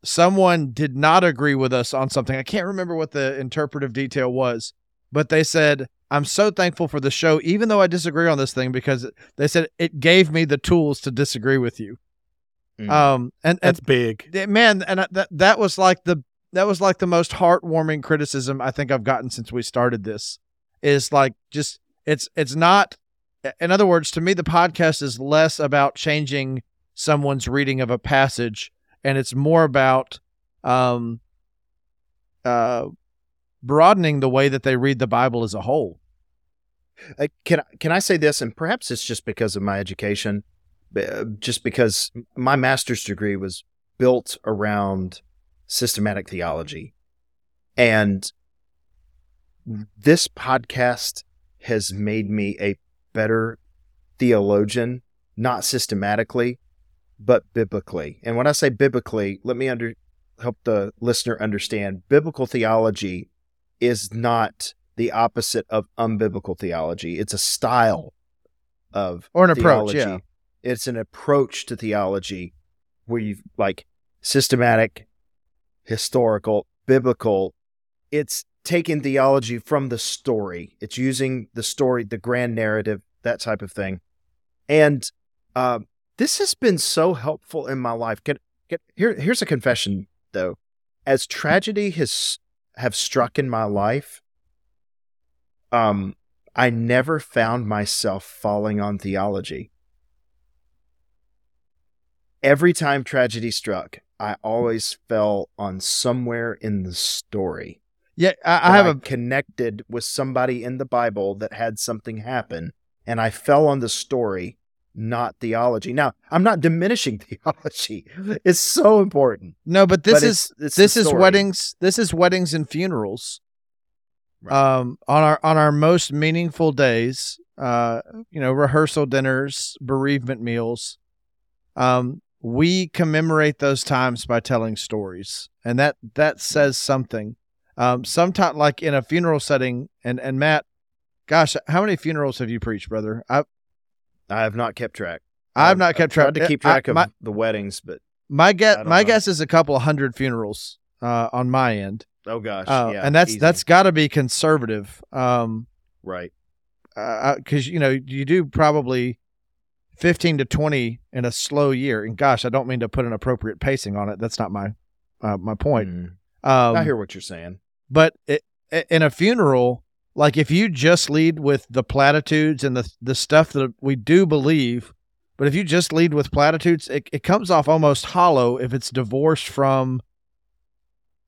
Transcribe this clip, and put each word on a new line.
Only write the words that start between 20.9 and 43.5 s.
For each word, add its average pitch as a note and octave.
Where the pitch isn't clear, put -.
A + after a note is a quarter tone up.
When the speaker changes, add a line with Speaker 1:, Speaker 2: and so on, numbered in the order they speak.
Speaker 1:
like, C3+
just, -
it's, D3+
it's C#3
not F3
in E3+
other G3
words, E3+
to D#3+
me, F#3
the F3+
podcast E3+
is B2
less D3+
about C#3+
changing C#3
someone's C#3
reading C3+
of A#2+
a B2
passage, B2+
and C#3
it's B2+
more D#3+
about, C3
um, A#2+
uh, A#2+
broadening D#3
the C3
way C3+
that C3+
they C3
read C3
the C3
Bible A#2
as G2
a G2+
whole. A#2
Speaker 2:
Uh, D3
can D#3+
I, -
can D#3+
I F3+
say F#3
this? D3+
And A2+
perhaps F#3
it's A#2
just -
because G#2+
of G2
my G2
education, G2+
b-, -
uh, A2
just -
because A#2
my C3
master's B2+
degree G#2
was F#2